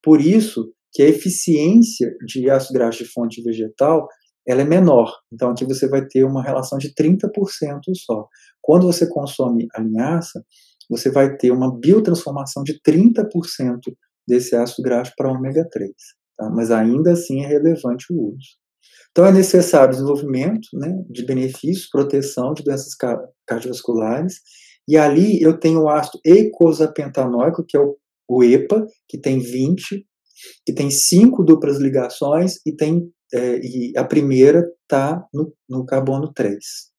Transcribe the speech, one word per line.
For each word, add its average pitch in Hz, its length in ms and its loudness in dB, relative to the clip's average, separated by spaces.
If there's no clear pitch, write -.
Por 156 160 6
isso 170 540 0
que 139 120 2
a 143 40 8
eficiência 165 1080 2
de 131 240 -4
ácido 135 240 0
graxo 117 300 -2
de 113 80 -16
fonte 117 320 -8
vegetal, 117 640 -2
ela 127 140 0
é 143 40 0
menor. 151 480 4
Então, 123 200 -4
aqui 120 120 -6
você 135 240 -4
vai 139 200 -2
ter 131 160 2
uma 135 200 -2
relação 135 360 -6
de 139 140 -12
trinta 180 380 0
por 196 200 -4
cento 143 440 -8
só. 107 320 -8
Quando 180 260 4
você 170 200 0
consome 123 680 -4
a 113 60 -8
linhaça, 135 640 -4
você 123 220 -2
vai 139 260 2
ter 123 140 2
uma 127 280 -2
biotransformação 151 840 0
de 147 180 -10
trinta 208 460 2
por 170 200 -6
cento 123 480 -8
desse 123 280 0
ácido 120 280 -4
graxo 123 320 -4
pra 135 160 -4
ômega 135 380 -4
três, 98 240 -10
tá? 107 120 -10
Mas 113 220 -2
ainda 123 420 2
assim 143 300 -4
é 139 40 -10
relevante 147 640 -2
o 127 220 -6
uso. 135 160 -20
Então, 175 140 4
é 196 60 6
necessário 175 600 4
desenvolvimento, 143 800 -4
né, 147 200 -8
de 120 160 -12
benefícios, 131 640 -6
proteção 139 640 -2
de 147 100 -12
doenças 135 320 -6
ca-, - 300 -6
cardiovasculares. 120 920 -6
E 151 100 4
ali 160 440 4
eu 160 160 4
tenho 160 260 2
o 151 60 2
ácido 151 360 -2
eicosapentaenoico, 156 1400 2
que - 100 -2
é - 20 4
o, 143 180 0
o 123 140 4
epa, 170 420 4
que - 100 -14
tem 135 220 -2
vinte, 127 680 -4
que - 80 -4
tem 139 180 -2
cinco 196 540 4
duplas 143 340 4
ligações 139 840 -2
e 151 100 -6
tem, 170 340 -2
é, 123 260 -2
e 123 380 -8
a 131 60 0
primeira 143 680 4
tá 151 480 -2
no, 151 220 -8
no 127 160 -8
carbono 135 480 -4
três. - 640 -8